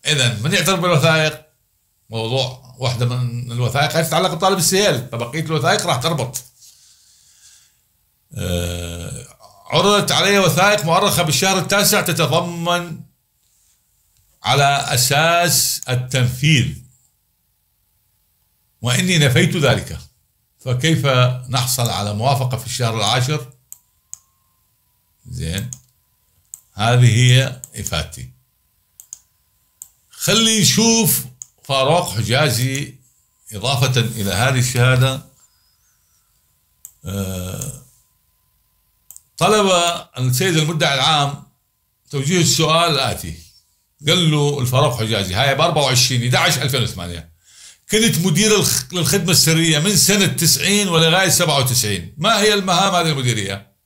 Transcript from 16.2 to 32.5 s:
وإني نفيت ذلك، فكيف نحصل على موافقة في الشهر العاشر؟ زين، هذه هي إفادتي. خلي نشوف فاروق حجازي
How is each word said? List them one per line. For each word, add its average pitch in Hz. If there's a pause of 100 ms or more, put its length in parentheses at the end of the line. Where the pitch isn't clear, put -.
وإني 180
نفيت 156
ذلك، 113 (640)
فكيف 131 (420)
نحصل 123
على 101
موافقة 127
في -
الشهر 113
العاشر؟ 123 (1800)
زين، 85 (1040)
هذه 123
هي 131 (140)
إفادتي. - (1800)
خلي 220
نشوف 220 (400)
فاروق 135
حجازي 131 (580)